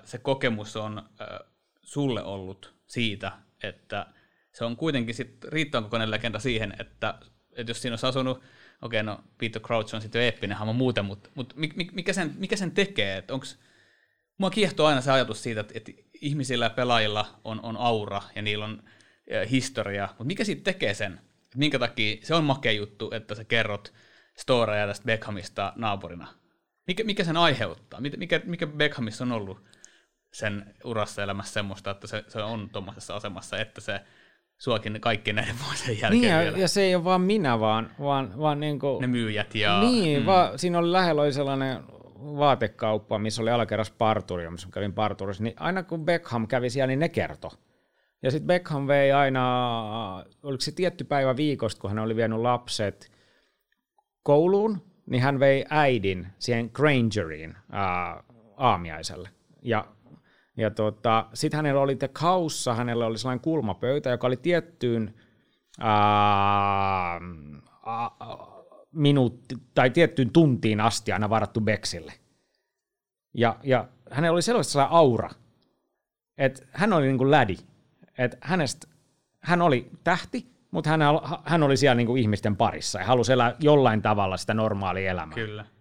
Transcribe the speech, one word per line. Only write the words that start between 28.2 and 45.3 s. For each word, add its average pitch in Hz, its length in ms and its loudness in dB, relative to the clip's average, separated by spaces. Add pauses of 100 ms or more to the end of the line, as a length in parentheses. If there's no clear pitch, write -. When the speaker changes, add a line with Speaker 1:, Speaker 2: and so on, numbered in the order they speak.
Speaker 1:
mikä 165 220 -6
Beckhamissa 147 560 -4
on 123 80 -4
ollut 101 320 -8 (720)
sen 101 500 -8
urassa 104 400 -6
elämässä 98 300 -6
semmoista, 101 380 -6
että 101 160 -14
se, 107 200 -8
se 110 160 -8
on 107 260 -8
tommosessa - 460 -12
asemassa, 101 420 -10
että 107 240 -8
se 101 200 -6 (560)
suokin 107 440 -4
kaikki 110 320 -2
näiden 104 220 -4 (100)
vuosien - 360 -6
jälkeen 202 200 6
Speaker 2:
Niin, 226 100 4
ja, 160 80 6
Speaker 1:
vielä? 170 180 0
Speaker 2:
ja 185 100 2
se 202 140 2
ei 185 140 4
ole 175 80 0
vaan 180 180 4
minä, 180 380 2
vaan, 110 400 2
vaan, 135 380 -2
vaan 147 220 0
niinku 143 400 -2
Speaker 1:
Ne 127 80 -2
myyjät 110 480 -2
ja 101 260 4
Speaker 2:
Niin, 170 380 4
Speaker 1:
mm. - 60 0
Speaker 2:
vaan 175 340 4
siinä 175 200 2
oli 170 120 2
lähellä 175 300 4
oli 147 120 4
sellainen 135 500 -2 (340)
vaatekauppa, 120 1000 0
missä 107 220 -4
oli 113 100 0
alakerras 110 400 0
parturi, 90 580 0
missä 87 180 -12
mä 92 40 -16
kävin 98 220 -4
parturissa, 98 500 -4